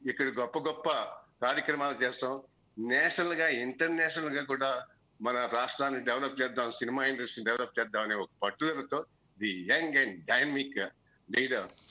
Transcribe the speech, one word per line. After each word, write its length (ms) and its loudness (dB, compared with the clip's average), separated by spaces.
ఇక్కడ 200 0
గొప్ప 320 -2
గొప్ప 300 -2
కార్యక్రమాలు 560 0
చేస్తాం, 400 -2
నేషనల్ 540 2
గా, 160 2
ఇంటర్నేషనల్ 840 0
గా 100 0
కూడా 420 0
మన 140 0
రాష్ట్రాన్ని 480 0
డెవలప్ 380 0
చేద్దాం, 280 0
సినిమా 360 -2
ఇండస్ట్రీని 440 -2
డెవలప్ 280 0
చేద్దాం 240 0
అనే 120 0
ఒక 140 -2
పట్టుదలతో 600 -2
the 100 0
young 240 2
and 180 2
dynamic 560 0
leader 280 0